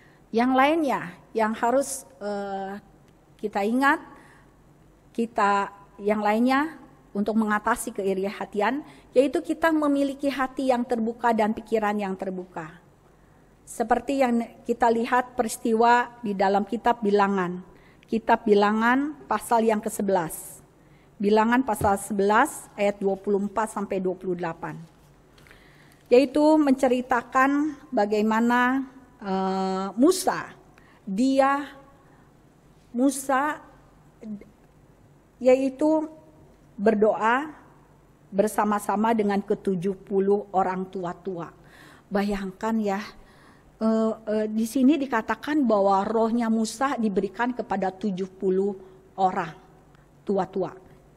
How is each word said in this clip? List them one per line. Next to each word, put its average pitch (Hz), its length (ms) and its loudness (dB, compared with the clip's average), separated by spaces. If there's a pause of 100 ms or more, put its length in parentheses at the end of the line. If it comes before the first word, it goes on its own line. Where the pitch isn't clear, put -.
(320)
yang 240 220 0
lainnya 262 640 2 (160)
yang 220 240 0
harus, 254 480 0 (160)
eh, 202 560 -8 (640)
kita 202 240 -4
ingat, 277 340 2 (1160)
kita, 202 560 0 (240)
yang 214 240 -2
lainnya 247 560 0 (320)
untuk 208 320 -2
mengatasi 214 480 -2
keiri 196 400 -4
hatian, 208 560 -4 (320)
yaitu 285 240 2
kita 330 320 0
memiliki 277 560 0
hati 262 400 -4
yang 240 160 2
terbuka 233 480 -2
dan 220 240 2
pikiran 214 400 -2
yang 196 160 -4
terbuka. 180 560 -10 (960)
Seperti 240 560 -2
yang 240 240 2 (160)
kita - 320 0
lihat 247 400 0
peristiwa 233 880 2
di 202 160 -4
dalam 196 320 2
kitab 233 320 0
Bilangan. 196 640 0 (400)
Kitab 226 400 0
Bilangan 226 800 2
pasal 226 400 0
yang 214 160 -4
kesebelas. 196 800 -4 (560)
Bilangan 220 480 2
pasal 202 320 0
sebelas 208 800 0
ayat 202 240 -2
dua 196 160 0
puluh 196 240 0
empat 214 320 -4
sampai 202 240 -4
dua 185 160 -2
puluh 180 240 -6
delapan. 165 400 -8 (1400)
Yaitu 294 480 6
menceritakan 269 1120 0 (160)
bagaimana, 233 960 0 (320)
eh, 190 720 -4 (100)
Musa, 247 560 2 (560)
dia, 269 640 0 (1200)
Musa, 277 640 -2 (1800)
yaitu 269 640 4 (720)
berdoa 220 720 2 (800)
bersama-sama 208 800 0
dengan 202 320 0
ketujuh 190 640 -4
puluh 202 480 0
orang 185 320 -2
tua-tua. 175 640 -10 (560)
Bayangkan 202 720 -4
ya, 202 240 -2 (800)
eh, 220 320 2
eh, 214 320 -4
di 214 160 -2
sini 262 320 4
dikatakan 269 720 -2
bahwa 196 400 4
rohnya 226 400 0
Musa 226 480 -2
diberikan 220 560 0
kepada 196 400 -4
tujuh 190 400 -6
puluh 190 480 -2 (400)
orang 185 320 0 (720)
tua-tua. 190 480 -4 (460)